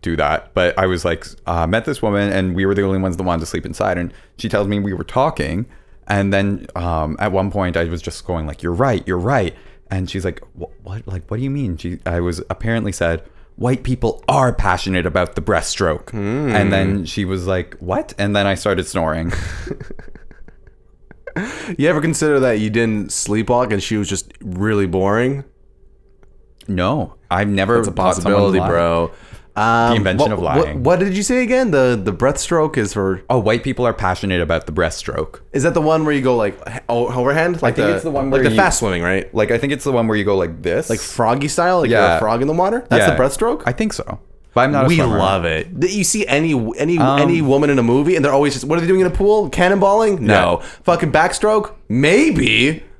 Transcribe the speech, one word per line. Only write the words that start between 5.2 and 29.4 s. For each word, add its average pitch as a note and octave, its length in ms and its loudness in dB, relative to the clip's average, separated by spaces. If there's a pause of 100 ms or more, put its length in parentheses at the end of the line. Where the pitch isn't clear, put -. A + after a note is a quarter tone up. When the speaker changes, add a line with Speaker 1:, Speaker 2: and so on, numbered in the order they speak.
Speaker 1:
and G2 240 0
then, G2 360 0 (100)
um, D#2+ 420 -2
at G2+ 140 -2
one G2 180 0
point F#2 280 -2
I E2+ 60 0
was E2+ 180 -6
just - 240 -10
going E2 200 -4
like, - 160 -10
"You're F2 120 -2
right, A#2 320 0
you're F2+ 120 -2
right." G2+ 360 0 (360)
And F#2 200 -4
she's F#2 160 -6
like, F2 140 -6 (200)
"Wh-, - 240 -16
what? G2+ 240 -12
Like, F#2 200 -8
what G#2+ 100 -6
do B2+ 40 -4
you C3+ 80 -4
mean?" B2 280 -4
She, F2 260 -8
I F2 160 -2
was F2 300 -4
apparently A2 420 -4
said, E2 300 -2 (340)
"White B2 260 -2
people - 460 -2
are C3 240 4
passionate F#2 540 0
about F2 300 -2
the F2 60 -4
breaststroke." E2 680 -2
Speaker 2:
Hmm. A#2 440 -4
Speaker 1:
And G2 160 2
then G2 360 0
she F#2+ 180 -4
was F2+ 220 -4
like, F#2 340 -4
"What?" F#2+ 380 -4
And G2+ 180 0
then G2+ 100 2
I G2 100 2
started F#2+ 300 0
snoring. E2 520 -2
<laughs> - 40 -4 (2250)
Speaker 2:
You C#3+ 100 2
ever D3+ 120 2
consider D3+ 400 2
that A#2+ 200 2
you G#2+ 100 -2
didn't A2 380 0
sleepwalk A2+ 640 0
and G2 100 -2
she A2 160 -2
was G2 100 -2
just - 320 -6
really G2+ 460 0
boring? G#2+ 580 0 (1200)
Speaker 1:
No, G2 480 -2 (160)
I've G2+ 180 0
never G2+ 280 2
Speaker 2:
That's A2 120 2
a F2+ 40 -6
Speaker 1:
thought F2+ 240 0
someone F#2+ 160 0
Speaker 2:
possibility, G2+ 280 4
Speaker 1:
lied. F#2 100 0
Speaker 2:
bro. E2+ 400 2 (460)